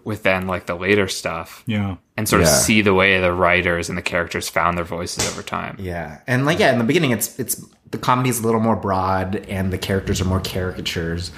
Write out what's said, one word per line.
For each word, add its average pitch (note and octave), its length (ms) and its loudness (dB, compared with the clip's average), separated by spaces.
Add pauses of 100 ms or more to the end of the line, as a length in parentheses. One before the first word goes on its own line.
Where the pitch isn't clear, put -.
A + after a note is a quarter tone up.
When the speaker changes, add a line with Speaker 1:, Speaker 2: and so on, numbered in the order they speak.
Speaker 1:
with G#2+ 180 -8
then, F#2 240 2
like, F2+ 180 -4
the F2+ 100 -6
later F#2+ 340 2
stuff. - 560 -8
Speaker 2:
Yeah. G2+ 300 -2 (220)
Speaker 1:
And G#2+ 100 -2
sort G#2 140 4
of E2+ 80 6
Speaker 3:
Yeah. D2+ 40 6
Speaker 1:
see G#2+ 280 4
the G2+ 120 4
way F#2+ 280 6
the F2+ 120 4
writers F2 560 2
and F2+ 80 -6
the F2 40 -6
characters F2 480 -4
found F2 280 0
their E2+ 80 -2
voices F2 460 -6
over E2+ 100 -10
time. F2 380 -8
Speaker 3:
Yeah. E2+ 380 -8 (100)
And, B2+ 180 2
like, E3 140 2
yeah, F3 140 4
in A#2+ 60 0
the A#2 60 2
beginning, C#3+ 260 2
it's, - 280 -4
it's, - 240 -6 (280)
the C3 60 -6
comedy's B2+ 440 0
a - 20 -6
little A2+ 180 2
more A2+ 160 2
broad F#2+ 720 -2
and F#2+ 240 -2
the F#2+ 40 -2
characters F#2+ 440 -2
are F2+ 40 0
more F#2 160 2
caricatures, F2 960 -6